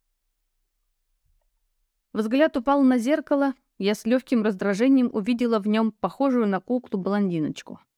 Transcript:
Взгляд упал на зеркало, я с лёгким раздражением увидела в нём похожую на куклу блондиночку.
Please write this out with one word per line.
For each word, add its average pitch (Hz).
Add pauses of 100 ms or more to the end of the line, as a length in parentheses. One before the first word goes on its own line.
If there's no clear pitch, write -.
(2250)
Взгляд 262
упал 277
на 254
зеркало, 277 (240)
я 202
с -
лёгким 240
раздражением 214
увидела 226
в 202
нём 214
похожую 247
на 190
куклу 247
блондиночку. 180 (180)